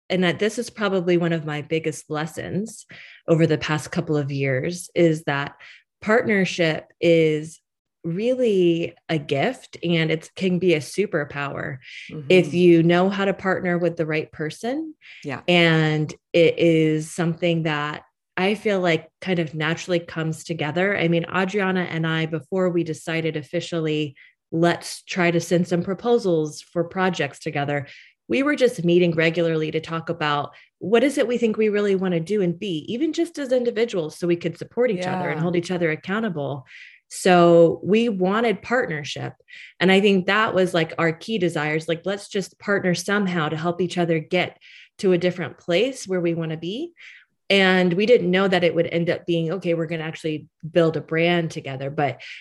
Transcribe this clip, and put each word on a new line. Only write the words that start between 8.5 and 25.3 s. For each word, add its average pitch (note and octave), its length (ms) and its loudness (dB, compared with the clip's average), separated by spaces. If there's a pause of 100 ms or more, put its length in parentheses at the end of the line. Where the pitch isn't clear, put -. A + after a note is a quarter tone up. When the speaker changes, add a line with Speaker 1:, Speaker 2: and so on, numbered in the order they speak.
Speaker 1:
a E3 80 0
gift D3+ 640 -2
and E3 280 0
it D#3+ 240 -6
can F3+ 240 -2
be F3 140 4
a D3+ 60 0
superpower C#3+ 1000 -6 (300)
Speaker 2:
Mm-hmm. D3+ 200 -14
Speaker 1:
if E3+ 240 4
you E3+ 300 8
know F3 260 4
how G3 160 -2
to G3 80 0
partner F#3 440 -2
with E3+ 200 -2
the D#3+ 80 -2
right D#3 260 -4
person. C4 640 -8 (300)
Speaker 2:
Yeah. C3+ 240 -8
Speaker 1:
And D#3+ 640 4 (180)
it E3+ 260 6
is D#3 540 2
something E3 520 -2
that D3+ 400 -4 (340)
I F#3+ 180 0
feel G#3 240 -2
like E3 300 0 (100)
kind F#3 200 -2
of D#3+ 160 -4
naturally E3 440 -2
comes D#3+ 440 -6
together. E3 520 -2
I E3 140 0
mean, E3+ 160 2 (100)
Adriana F#3 460 0
and E3 240 -4
I, D#3+ 220 -2
before F3+ 420 -2
we E3+ 140 0
decided D#3+ 520 -6
officially, D#3 800 -4 (360)
"Let's E3 500 -2
try F3 300 0